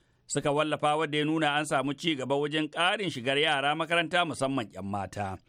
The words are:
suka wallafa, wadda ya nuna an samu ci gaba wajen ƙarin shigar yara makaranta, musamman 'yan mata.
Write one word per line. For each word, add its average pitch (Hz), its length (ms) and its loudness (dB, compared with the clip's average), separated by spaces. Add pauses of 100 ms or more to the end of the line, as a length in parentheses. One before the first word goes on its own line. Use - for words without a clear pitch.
(280)
suka 143 240 0
wallafa, 151 440 2
wadda 151 220 0
ya 151 80 2
nuna 156 300 2
an 151 100 0
samu 143 280 0
ci 160 220 -2
gaba 127 200 0
wajen 147 340 0
ƙarin 185 420 0
shigar 135 260 -2
yara 147 380 2
makaranta, 170 500 0
musamman 135 480 -2
'yan 92 120 -10
mata. 98 520 -4 (120)